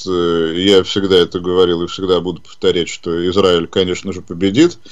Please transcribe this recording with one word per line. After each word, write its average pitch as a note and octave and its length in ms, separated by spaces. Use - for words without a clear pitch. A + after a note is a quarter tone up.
Э, E2+ 480
я F#2+ 260
всегда F#2+ 360
это F2 220
говорил F2 440
и E2 40
всегда F#2 320
буду F2 220
повторять, F2 480
что F2 400
Израиль, F2+ 380
конечно F#2 440
же, F2+ 120
победит. G2 560